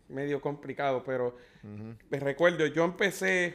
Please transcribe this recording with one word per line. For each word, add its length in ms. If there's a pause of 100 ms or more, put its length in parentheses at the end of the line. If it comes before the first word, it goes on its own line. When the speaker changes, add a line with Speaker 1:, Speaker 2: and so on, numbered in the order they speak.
Speaker 1:
medio 320
complicado, 640
pero 320 (260)
Speaker 2:
Ujú. 320 (160)
Speaker 1:
me 80
recuerdo, 480
yo 180
empecé, 720